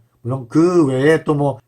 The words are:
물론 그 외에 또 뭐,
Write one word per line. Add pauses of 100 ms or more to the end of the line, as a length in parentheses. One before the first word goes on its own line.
(220)
물론
그
외에
또
뭐,